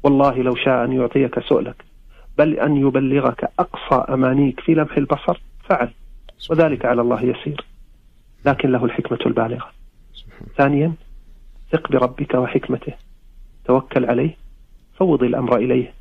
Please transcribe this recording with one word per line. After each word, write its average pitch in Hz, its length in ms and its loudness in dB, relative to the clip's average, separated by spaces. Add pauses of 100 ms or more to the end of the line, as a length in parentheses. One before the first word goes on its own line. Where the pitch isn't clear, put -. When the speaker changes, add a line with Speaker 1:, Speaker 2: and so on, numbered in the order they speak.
Speaker 1:
والله 139 380 4
لو 127 140 0
شاء 123 300 0
أن 123 60 -2
يعطيك 131 480 0
سؤلك، - 460 -2 (520)
بل 151 160 2
أن 147 240 2
يبلغك 135 800 0
أقصى - 540 -2
أمانيك 131 460 2
في 165 140 0
لمح 156 240 0
البصر 147 440 -2 (220)
فعل، 123 260 0 (600)
وذلك 156 360 2
على 120 160 2
الله 120 200 0
يسير، - 440 -6 (800)
لكن 135 260 0
له 120 140 0
الحكمة - 400 -4
البالغة. 117 460 -2 (420)
Speaker 2:
سبحان. - 340 -20 (100)
Speaker 1:
ثانيًا، 143 360 2 (760)
ثق - 200 -2
بربك 127 420 0
وحكمته، 127 600 -2 (720)
توكل 127 400 0
عليه، 123 320 0 (600)
فوض 165 260 2
الأمر 123 340 0
إليه 120 440 0